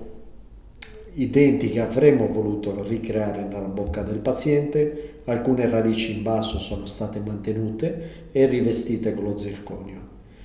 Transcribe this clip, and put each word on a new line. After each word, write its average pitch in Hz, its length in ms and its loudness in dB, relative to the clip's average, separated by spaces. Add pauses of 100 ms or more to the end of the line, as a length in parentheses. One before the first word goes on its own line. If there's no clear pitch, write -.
(1160)
i 127 160 -2
denti 139 400 6
che 113 100 0
avremmo 123 460 6
voluto 104 560 -2
ricreare 107 600 -2
nella 98 240 -6
bocca 101 340 -4
del 107 160 -4
paziente, 147 1080 0
alcune 120 420 2
radici 110 480 2
in 104 80 -4
basso 110 340 0
sono 98 280 -6
state 107 340 -6
mantenute 107 1120 -4
e 135 140 6
rivestite 113 680 2
con 98 80 -4
lo 104 140 -2
zirconio. 98 720 -10 (360)